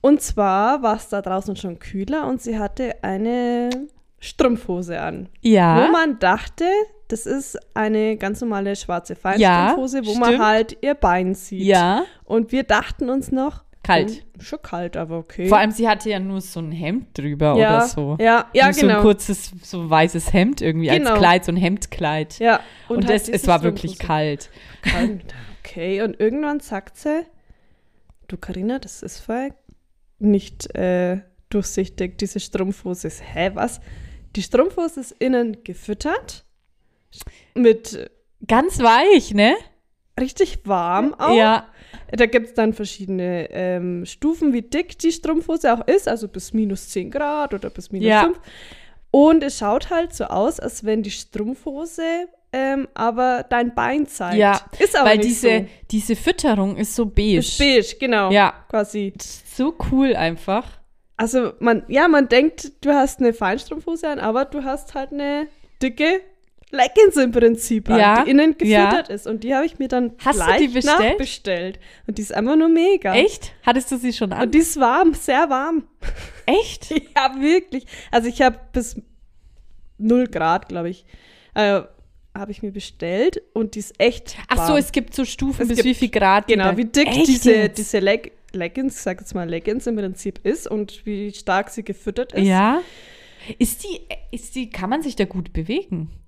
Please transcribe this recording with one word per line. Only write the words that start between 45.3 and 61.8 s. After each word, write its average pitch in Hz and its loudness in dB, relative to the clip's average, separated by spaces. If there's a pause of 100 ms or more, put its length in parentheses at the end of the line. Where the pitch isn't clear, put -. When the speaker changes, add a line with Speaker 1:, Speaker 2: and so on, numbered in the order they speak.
Speaker 1:
auch 233 -2
ist, 381 2
also 220 -4
bis - -14
minus 202 -4
zehn 185 -6
Grad 294 -4
oder 196 -8
bis - -16
minus 208 0
fünf. 339 2
Speaker 2:
Ja. - -20 (680)
Speaker 1:
Und 311 6
es 277 -6
schaut 220 -2
halt 339 -2
so - -6
aus, 226 -2
als - -10
wenn 214 -2
die 202 -8
Strumpfhose, 330 -8 (240)
ähm, 269 -2
aber 247 -2
dein 240 -2
Bein 254 -2
zeigt. 185 -4
Speaker 2:
Ja, 202 4 (180)
Speaker 1:
Ist 403 2
aber 262 4
Speaker 2:
weil 214 6
Speaker 1:
nicht 214 2
Speaker 2:
diese, 226 2
Speaker 1:
so. 196 -8 (240)
Speaker 2:
diese 220 -2
Fütterung 208 0
ist - -6
so 233 -2
beige. 202 2
Speaker 1:
Ist - -4
beige, 269 2
genau. 214 0
Speaker 2:
Ja. 196 6 (160)
Speaker 1:
Quasi. 208 -4 (420)
Speaker 2:
So 294 -2 (160)
cool 262 2
einfach. 165 -4 (500)
Speaker 1:
Also 233 -2
man, 226 2